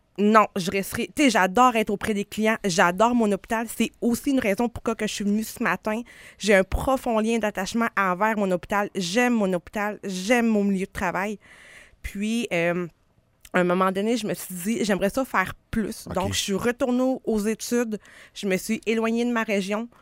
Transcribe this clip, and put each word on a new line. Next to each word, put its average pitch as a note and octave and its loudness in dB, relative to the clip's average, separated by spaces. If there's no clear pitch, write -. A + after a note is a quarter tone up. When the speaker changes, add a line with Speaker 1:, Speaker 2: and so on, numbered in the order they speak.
Speaker 1:
Non, G#3 6
je F#3+ -2
resterai. » G3 -4
Tu D4+ 4
sais, B3+ 6
j'adore G#3+ 4
être A3 0
auprès G#3 -2
des G3+ -2
clients, A3 0
j'adore F#3 4
mon A3 4
hôpital. A3+ -4
C'est - -2
aussi A#3 0
une C4 2
raison A#3 0
pourquoi - -4
que G#3+ -4
je - -6
suis G#3 -6
venue G#3 0
ce - -10
matin. G#3+ -2
J'ai G3+ 4
un F#3+ 6
profond B3+ 0
lien A3+ 0
d'attachement G#3+ -2
envers G3 0
mon G3 0
hôpital. G3+ -2
J'aime A3 2
mon G3 2
hôpital, G3+ -4
j'aime G3+ 0
mon G#3+ 2
milieu G3 0
de - -20
travail. G3 -4
Puis, A3 -4
euh, F3 0
à F#3 2
un F3+ 4
moment F#3 2
donné, G#3+ 0
je G#3+ -6
me F3 -2
suis - -10
dit, « G3+ -4
J'aimerais G3 0
ça C4 -2
faire F#3+ -2
plus. » - -6
Speaker 2:
Ok. E2+ -8
Speaker 1:
Donc, F#2+ -2
je - -2
suis - -4
retournée B3 0
aux, C4 0
aux A3 0
études, A3+ -4
je G3+ -6
me F#3 2
suis A3 -4
éloignée A3+ 0
de A#3+ 0
ma A3+ -2
région, G#3 -2